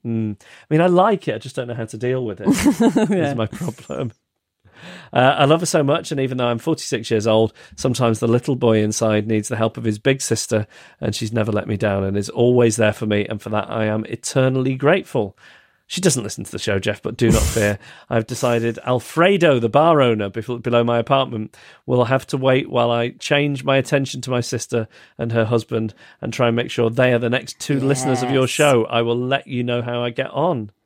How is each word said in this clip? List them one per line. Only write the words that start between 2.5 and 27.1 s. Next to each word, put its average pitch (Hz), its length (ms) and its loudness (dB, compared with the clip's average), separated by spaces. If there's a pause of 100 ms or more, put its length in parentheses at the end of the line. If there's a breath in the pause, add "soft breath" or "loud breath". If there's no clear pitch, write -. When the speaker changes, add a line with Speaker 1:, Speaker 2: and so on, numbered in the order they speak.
Speaker 2:
Yeah. 170 200 0
Speaker 1:
Is 135 40 -4
my 113 100 0
problem. 110 680 -8 (1000 loud breath)
Uh, 127 240 4
I 143 80 6
love 156 140 6
her 175 80 -2
so 160 160 2
much, 147 280 0
and 143 80 -4
even 131 180 -2
though 123 100 0
I'm 120 100 0
forty-six 127 540 -4
years 110 160 2
old, 110 260 4 (220 loud breath)
sometimes 120 440 0
the 120 80 0
little 123 280 2
boy 113 260 4
inside 107 460 0
needs 107 200 0
the 120 100 -4
help 110 200 -2
of 117 60 -10
his 107 160 -2
big 135 220 0
sister, 110 440 -2 (340 loud breath)
and 104 140 -4
she's 107 200 -6
never 110 180 0
let 104 160 -2
me 107 100 -2
down 98 260 0
and 98 140 -2
is 101 120 -4
always 120 480 4
there 107 160 2
for - 120 -8
me, 104 220 0
and 104 140 -8
for - 80 -12
that 107 200 -4
I 110 160 -2
am 107 200 -2
eternally 131 680 -2
grateful. 131 600 -2 (480 soft breath)
She - 140 -8
doesn't 139 240 2
listen - 220 -10
to - 80 -16
the - 40 -10
show, 98 220 -2
Jeff, 101 220 -4
but - 160 -8
do 117 120 2
not 110 120 4
fear. 104 360 0 (160)
Speaker 2:
<laughs> - 160 -20
Speaker 1:
I've 113 160 0
decided 117 600 -2
Alfredo, 160 720 2
the 117 80 0
bar 151 340 4
owner 107 280 2
bef-, 117 340 -8
below 120 220 2
my 120 120 0
apartment, 120 600 -2 (280 loud breath)
will 123 200 2
have 131 220 0
to 143 100 -6
wait 131 320 2
while 120 200 0
I 117 200 0
change 143 560 -2
my 139 100 2
attention 135 460 -2
to 127 100 -10
my 123 80 0
sister 120 480 -4 (300 loud breath)
and 117 160 -4
her 113 100 2
husband 110 500 -2 (280 loud breath)
and 120 100 -6
try 120 160 0
and 117 80 0
make 120 160 -2
sure 117 180 0
they 127 220 2